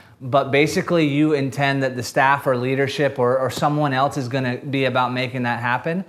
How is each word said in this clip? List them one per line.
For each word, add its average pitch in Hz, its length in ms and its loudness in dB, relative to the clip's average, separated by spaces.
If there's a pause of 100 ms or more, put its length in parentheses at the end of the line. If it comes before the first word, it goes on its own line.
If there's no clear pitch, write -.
(200)
but 131 300 0
basically 156 560 2
you 151 280 2
intend 139 480 0
that 131 120 -2
the 123 80 -6
staff 135 440 2
or 131 100 2
leadership 135 600 0
or, 123 200 2
or 131 120 0
someone 147 420 0
else 139 240 0
is 127 120 -4
gonna 127 280 -2
be 135 300 -2
about 123 260 0
making 127 300 -4
that 120 180 -2
happen, 131 480 -2